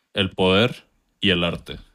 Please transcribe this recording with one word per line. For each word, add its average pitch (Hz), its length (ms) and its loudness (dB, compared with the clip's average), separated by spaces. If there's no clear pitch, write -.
el 95 160 -2
poder 95 560 0
y 98 100 0
el 87 140 0
arte? 73 340 -8